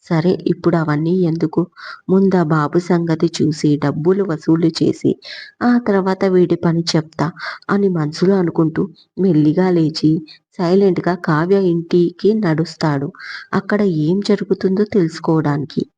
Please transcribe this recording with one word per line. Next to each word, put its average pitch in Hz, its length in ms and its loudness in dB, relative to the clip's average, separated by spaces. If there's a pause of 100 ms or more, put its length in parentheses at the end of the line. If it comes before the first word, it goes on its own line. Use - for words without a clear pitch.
సరే, 170 260 0 (140)
ఇప్పుడు 175 300 0
అవన్నీ 156 440 -2
ఎందుకు, 165 420 -2 (460)
ముందా 190 360 2
బాబు 151 340 0
సంగతి 170 500 0
చూసి 156 480 0
డబ్బులు 147 480 0
వసూలు 165 480 0
చేసి - 380 -2 (520)
ఆ 247 160 2
తర్వాత 190 460 -2
వీడి 180 320 2
పని 170 260 0
చెప్తా," 156 440 -4 (440)
అని 202 180 0
మనసులో 170 480 0
అనుకుంటూ 160 480 0 (360)
మెల్లిగా 175 500 2
లేచి 160 400 2 (420)
సైలెంట్గా 180 680 2
కావ్య 175 380 2 (100)
ఇంటికి 170 680 0
నడుస్తాడు. 160 760 -2 (440)
అక్కడ 208 280 -2 (200)
ఏం 160 200 0
జరుగుతుందో 196 640 0
తెలుసుకోవడానికి. 160 1000 -2 (160)